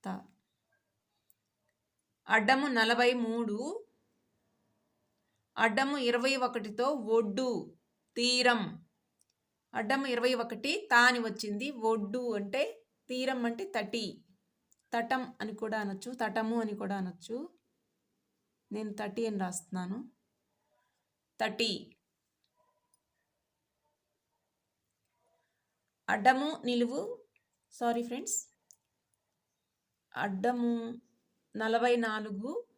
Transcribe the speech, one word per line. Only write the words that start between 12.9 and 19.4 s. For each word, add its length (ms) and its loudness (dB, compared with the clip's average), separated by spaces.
తీరం 360 -2
అంటే 320 -4
తటి. 460 -4
తటం 480 -2
అని 140 -8
కూడా 240 -4
అనొచ్చు, 340 -6
తటము 480 0
అని 140 -2
కూడా 220 -4
అనొచ్చు. 520 -8
నేను 220 -6
తటి 340 -4
అని 100 -4
రాస్తున్నాను. 760 -6